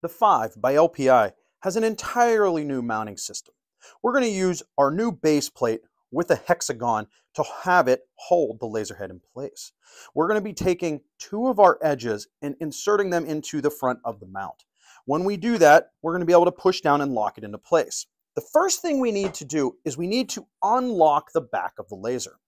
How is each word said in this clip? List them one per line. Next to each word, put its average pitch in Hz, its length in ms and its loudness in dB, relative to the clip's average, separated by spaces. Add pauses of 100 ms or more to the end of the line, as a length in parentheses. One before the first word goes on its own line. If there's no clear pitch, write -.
The 170 80 -8
five 131 500 2
by 123 140 0
L 160 160 6
P 131 220 2
I 110 200 6 (300)
has 185 140 -4
an 226 80 -2
entirely 220 800 0
new 139 180 -4
mounting 107 360 -6
system. - 360 -14 (480)
We're 240 120 -2
gonna 262 120 2
use 185 380 -2 (120)
our 139 140 4
new 208 220 -2
base 151 360 0
plate 113 340 -4 (280)
with 165 220 -2
a 143 160 0
hexagon 117 580 -2 (300)
to 151 80 -4 (180)
have 180 260 2
it 127 140 2 (140)
hold 117 440 -2
the 127 60 -10
laser 107 300 -6
head 95 160 -12
in 90 100 -20 (100)
place. - 420 -16 (420)
We're 160 120 0
gonna 214 140 0
be 196 120 -10
taking 175 480 -4 (180)
two 226 300 -6
of 247 100 -2
our 190 240 8
edges 117 440 -2 (140)
and 143 180 -8
inserting 190 520 -2
them 170 160 -2
into 151 340 -6
the 147 80 0
front 127 340 -4
of 110 160 -10
the 104 60 -20
mount. 95 400 -14 (400)
When 151 180 -2
we 202 140 -4
do 220 220 -2
that, 160 320 8 (100)
we're 165 120 -4
gonna 180 120 -4
be 175 80 4
able 175 120 8
to 175 60 2
push 180 300 0
down 147 200 2
and 139 120 -2
lock 104 240 -4
it 107 60 -16
into 104 160 -12
place. - 480 -2 (260)
The - 80 -6
first - 400 -4
thing 302 180 -2
we 247 120 0
need 196 240 -4
to 151 100 -16
do 139 400 -4
is 135 120 -8
we 170 100 -6
need 226 220 -4
to - 180 -12 (160)
unlock 196 680 0
the 165 100 -2
back 95 360 -6
of 101 120 -14
the 104 60 -14
laser. 110 520 -8